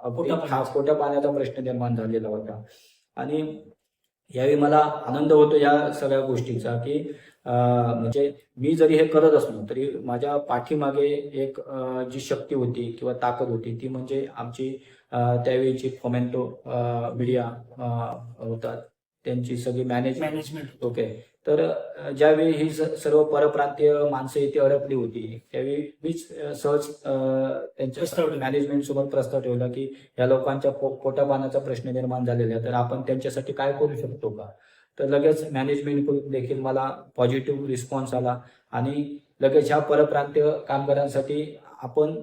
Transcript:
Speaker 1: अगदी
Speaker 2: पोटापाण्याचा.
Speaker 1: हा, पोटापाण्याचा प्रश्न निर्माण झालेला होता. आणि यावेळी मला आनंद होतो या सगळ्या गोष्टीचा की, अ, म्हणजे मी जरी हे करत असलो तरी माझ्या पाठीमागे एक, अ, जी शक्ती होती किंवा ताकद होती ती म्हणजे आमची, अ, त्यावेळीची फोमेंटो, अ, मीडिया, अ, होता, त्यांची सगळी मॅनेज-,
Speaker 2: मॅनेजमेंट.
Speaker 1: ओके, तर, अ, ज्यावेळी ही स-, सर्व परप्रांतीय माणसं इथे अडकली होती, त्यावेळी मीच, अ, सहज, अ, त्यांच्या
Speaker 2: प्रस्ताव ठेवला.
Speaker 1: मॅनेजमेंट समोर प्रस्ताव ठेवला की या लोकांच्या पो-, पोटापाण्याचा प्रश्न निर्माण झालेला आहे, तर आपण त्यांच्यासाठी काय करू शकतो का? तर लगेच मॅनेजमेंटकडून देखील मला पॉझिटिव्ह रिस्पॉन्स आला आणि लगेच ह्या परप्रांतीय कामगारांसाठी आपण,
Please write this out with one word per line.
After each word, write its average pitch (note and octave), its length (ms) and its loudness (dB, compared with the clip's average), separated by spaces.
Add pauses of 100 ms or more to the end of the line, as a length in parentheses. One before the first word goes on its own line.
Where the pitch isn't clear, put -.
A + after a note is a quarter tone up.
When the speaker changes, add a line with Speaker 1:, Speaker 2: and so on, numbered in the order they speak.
Speaker 1:
अगदी A#2+ 140 -6
Speaker 2:
पोटापाण्याचा. D3+ 400 -2
Speaker 1:
हा, D3+ 60 0
पोटापाण्याचा C#3+ 680 2
प्रश्न C3+ 320 -4
निर्माण B2 340 -2
झालेला A2 320 -2
होता. G#2+ 340 -8 (540)
आणि D#3 460 -4 (720)
यावेळी C3+ 220 4
मला D3 220 6
आनंद D3 540 2
होतो D3+ 240 8
या D3 360 6
सगळ्या C3+ 280 2
गोष्टीचा A#2+ 560 -2
की, C#3 380 -4 (300)
अ, B2 80 -4 (420)
म्हणजे A#2 380 0 (240)
मी C#3 180 2
जरी D#3+ 220 6
हे D#3 100 6
करत D#3 260 6
असलो G#2+ 380 2
तरी C3 200 -2 (140)
माझ्या B2+ 320 -2
पाठीमागे C#3+ 1000 0
एक, C3+ 260 -4
अ, C3 420 -6 (100)
जी C3+ 80 -8
शक्ती - 340 -4
होती A#2+ 440 -2
किंवा B2 160 -4
ताकद A#2+ 340 -2
होती A#2 340 -6
ती C3+ 60 -8
म्हणजे C3 380 -6 (100)
आमची, C3 420 -8 (340)
अ, B2 240 2
त्यावेळीची B2+ 520 2
फोमेंटो, B2 760 -4
अ, A#2+ 480 -2
मीडिया, B2 300 0 (340)
अ, B2 100 -6 (560)
होता, A2+ 360 -6 (440)
त्यांची B2 320 -4
सगळी B2 280 -4
मॅनेज-, B2+ 360 -2
Speaker 2:
मॅनेजमेंट. D3+ 640 -6
Speaker 1:
ओके, A#2 480 -6 (140)
तर, D#3+ 240 2
अ, - 400 -8
ज्यावेळी D3+ 400 6
ही D#3 200 0
स-, D3+ 120 -4
सर्व D3+ 420 2
परप्रांतीय D3 680 2 (160)
माणसं C3+ 300 -4
इथे C#3 200 0
अडकली C#3 340 2
होती, A2+ 460 -6 (120)
त्यावेळी C#3+ 520 -6
मीच, E3 340 -6
अ, D3 160 -8
सहज, D3 340 0
अ, C#3+ 240 -6 (680)
त्यांच्या C3+ 220 -6
Speaker 2:
प्रस्ताव - 260 0
ठेवला. C#3+ 180 -4
Speaker 1:
मॅनेजमेंट C#3+ 380 0
समोर C#3 220 -2
प्रस्ताव C3+ 360 -2
ठेवला B2 260 -2
की C3 300 -8 (220)
या B2 80 2
लोकांच्या C3+ 440 2
पो-, C3+ 240 -4
पोटापाण्याचा C3+ 640 0
प्रश्न B2+ 300 -4
निर्माण B2+ 360 -2
झालेला A#2 300 0
आहे, A2+ 100 -2
तर B2+ 80 -4
आपण B2 280 0
त्यांच्यासाठी C3 520 -4
काय C#3 200 -2
करू C#3+ 240 0
शकतो - 320 -6
का? G#2+ 160 -8 (540)
तर C#3 100 0
लगेच D#3 440 4
मॅनेजमेंटकडून C#3+ 800 0
देखील C3 300 -4
मला C3 360 -2 (200)
पॉझिटिव्ह C3+ 500 0
रिस्पॉन्स C3 480 -4
आला B2 260 -2 (320)
आणि C#3+ 460 -4 (220)
लगेच C#3 260 6
ह्या D3+ 120 4
परप्रांतीय D3 720 2 (180)
कामगारांसाठी C#3 880 -2 (240)
आपण, D3+ 400 0